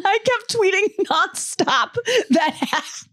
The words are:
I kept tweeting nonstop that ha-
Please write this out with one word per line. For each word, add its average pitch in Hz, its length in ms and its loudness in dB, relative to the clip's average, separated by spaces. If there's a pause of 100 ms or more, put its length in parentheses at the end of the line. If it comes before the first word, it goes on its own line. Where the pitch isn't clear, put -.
I 392 200 2
kept 466 300 -2
tweeting 403 520 2
nonstop - 880 -2 (340)
that 311 240 2
ha- - 580 -6